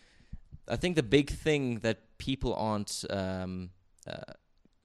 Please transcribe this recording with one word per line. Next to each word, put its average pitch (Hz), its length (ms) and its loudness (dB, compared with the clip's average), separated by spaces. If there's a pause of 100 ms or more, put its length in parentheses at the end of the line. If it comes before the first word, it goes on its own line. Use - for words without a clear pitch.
(680)
I - 80 -2
think 175 200 0
the 156 60 4
big 139 300 6
thing 139 480 0
that - 400 -2
people 131 340 -2
aren't, 104 560 -2
um, 92 640 -2 (340)
uh, - 280 -10 (520)